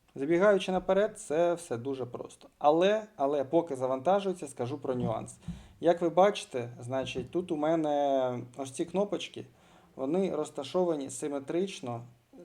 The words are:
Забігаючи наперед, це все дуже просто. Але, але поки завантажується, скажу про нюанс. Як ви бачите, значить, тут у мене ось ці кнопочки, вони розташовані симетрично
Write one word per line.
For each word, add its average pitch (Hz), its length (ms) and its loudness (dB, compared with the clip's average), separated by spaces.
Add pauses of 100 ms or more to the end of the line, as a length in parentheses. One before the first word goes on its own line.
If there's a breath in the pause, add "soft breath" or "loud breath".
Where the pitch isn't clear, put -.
(140)
Забігаючи 185 580 4
наперед, 190 480 2
це 170 340 2
все 143 220 -6
дуже 131 300 -6
просто. - 420 -14 (100)
Але, 180 440 4 (140)
але 139 280 0
поки 160 320 2
завантажується, 151 720 0
скажу 131 300 -6
про 135 160 -2
нюанс. 117 440 -4 (420 loud breath)
Як 170 220 4
ви 175 60 2
бачите, 160 600 2 (120)
значить, 123 500 -6
тут 175 220 -4
у 156 40 0
мене 143 840 2 (160)
ось 135 140 -8
ці 170 140 -6
кнопочки, 185 600 -4 (500 soft breath)
вони 156 400 0
розташовані 151 760 -2
симетрично 143 920 -4 (420)